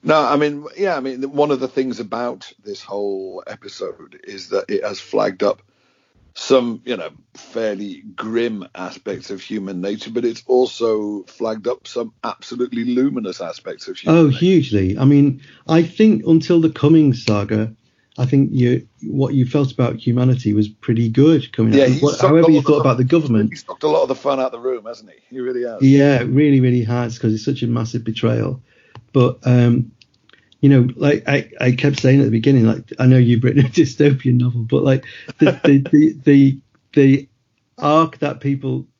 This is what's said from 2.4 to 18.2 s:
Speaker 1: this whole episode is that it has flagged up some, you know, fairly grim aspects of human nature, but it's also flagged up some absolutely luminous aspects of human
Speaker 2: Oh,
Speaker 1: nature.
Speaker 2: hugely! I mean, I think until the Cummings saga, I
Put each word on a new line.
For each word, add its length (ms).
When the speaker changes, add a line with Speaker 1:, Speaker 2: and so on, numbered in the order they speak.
Speaker 1:
this 180
whole 640
episode 800
is 260
that 200
it 140
has 160
flagged 420
up 180
some, 480
you 120
know, 140
fairly 680
grim 580
aspects 560
of 100
human 400
nature, 300
but 140
it's 220
also 760
flagged 440
up 180
some 260
absolutely 600
luminous 560
aspects 460
of 120
human 200
Speaker 2:
Oh, 100
Speaker 1:
nature. 100
Speaker 2:
hugely! 600
I 60
mean, 380
I 140
think 440
until 340
the 100
Cummings 540
saga, 480
I 80